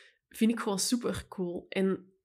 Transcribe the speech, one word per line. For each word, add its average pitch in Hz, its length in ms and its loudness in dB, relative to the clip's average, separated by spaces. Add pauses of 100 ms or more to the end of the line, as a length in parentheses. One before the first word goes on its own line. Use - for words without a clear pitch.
(280)
Vind 226 220 4
ik 233 80 -2
gewoon 196 200 0
supercool. - 880 -2
En 190 420 0 (140)